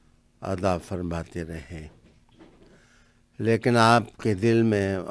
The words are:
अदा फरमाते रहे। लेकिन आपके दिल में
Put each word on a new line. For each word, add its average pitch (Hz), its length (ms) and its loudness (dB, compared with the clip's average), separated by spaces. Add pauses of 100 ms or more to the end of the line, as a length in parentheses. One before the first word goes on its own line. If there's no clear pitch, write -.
(420)
अदा 92 380 -2
फरमाते 85 640 -8
रहे। 80 400 -14 (1500)
लेकिन 113 380 0
आपके 113 600 4
दिल 113 280 2
में 98 460 0